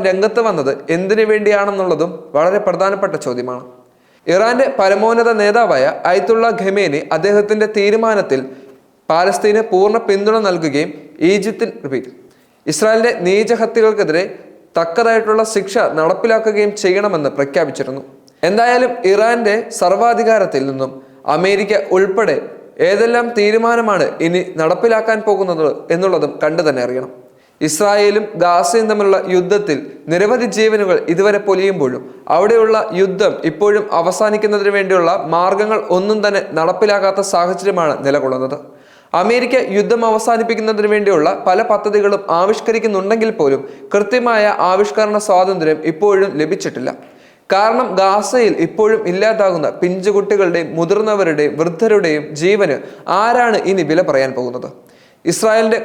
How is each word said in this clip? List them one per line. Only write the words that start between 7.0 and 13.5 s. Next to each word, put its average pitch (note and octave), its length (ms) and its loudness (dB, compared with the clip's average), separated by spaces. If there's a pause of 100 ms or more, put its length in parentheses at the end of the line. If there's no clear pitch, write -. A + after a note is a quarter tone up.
അദ്ദേഹത്തിന്റെ G#3 520 2 (100)
തീരുമാനത്തിൽ G#3 640 0 (680)
പാലസ്തീന് G3 600 2
പൂർണ്ണ G#3 280 2 (100)
പിന്തുണ G#3 280 2 (100)
നൽകുകയും D#3+ 460 -2 (380)
ഈജിപ്തിൻ, G#3 400 -2 (140)
റിപ്പീറ്റ്, C3 280 -8 (540)
ഇസ്രായേലിന്റെ A3 460 2 (160)
നീചഹത്യകൾക്കെതിരെ G#3+ 960 0 (540)